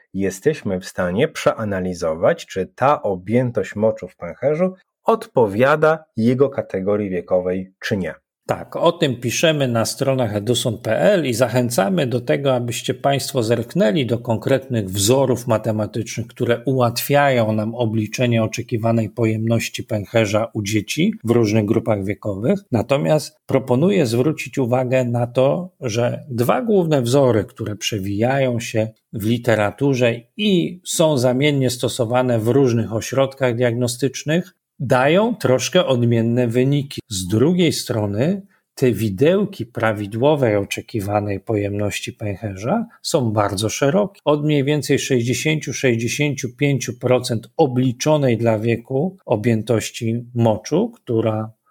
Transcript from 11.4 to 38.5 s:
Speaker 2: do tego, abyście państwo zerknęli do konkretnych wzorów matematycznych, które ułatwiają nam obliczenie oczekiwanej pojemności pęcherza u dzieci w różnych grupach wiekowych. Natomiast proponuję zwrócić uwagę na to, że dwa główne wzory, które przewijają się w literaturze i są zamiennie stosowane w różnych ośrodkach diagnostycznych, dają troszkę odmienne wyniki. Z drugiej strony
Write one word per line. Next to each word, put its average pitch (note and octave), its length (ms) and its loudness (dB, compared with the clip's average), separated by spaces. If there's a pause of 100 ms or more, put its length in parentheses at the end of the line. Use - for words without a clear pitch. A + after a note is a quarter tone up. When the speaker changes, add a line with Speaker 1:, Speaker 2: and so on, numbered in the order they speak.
Speaker 2:
do A#2+ 140 -2
tego, C#3 340 0
abyście B2 380 -4
państwo C3+ 500 -2
zerknęli C#3 640 0
do A2+ 120 0
konkretnych A#2 680 -2
wzorów A#2 640 0
matematycznych, A2 800 -2
które A#2+ 380 -2
ułatwiają B2+ 840 2
nam G#2+ 240 -2
obliczenie A2+ 680 0
oczekiwanej A2+ 680 -2
pojemności A2+ 720 -2
pęcherza G#2+ 720 0
u A2 100 -4
dzieci A2 500 0 (100)
w A2+ 80 2
różnych A2 340 2
grupach A2 400 0
wiekowych. G#2 540 -4 (120)
Natomiast D3 720 0
proponuję C3+ 600 2
zwrócić B2 520 -2
uwagę B2+ 480 0
na A#2+ 220 -2
to, C#3 420 0 (100)
że A#2+ 500 -2
dwa C3+ 320 0
główne F3+ 400 2
wzory, A#2+ 420 4
które G#2+ 320 -8
przewijają A#2 840 -2
się G#2+ 280 -2 (260)
w F#2+ 120 -6
literaturze A#2+ 880 0 (240)
i F3+ 480 0
są D#3 320 2
zamiennie C3 520 2
stosowane B2 680 0
w G#2+ 80 -2
różnych A#2+ 460 2
ośrodkach B2 640 -2
diagnostycznych, B2 1000 -2 (260)
dają D3+ 540 2
troszkę B2+ 500 2
odmienne A#2+ 640 2
wyniki. C3+ 600 0
Z F#2 180 -6
drugiej D3 440 2
strony A2+ 720 -2 (340)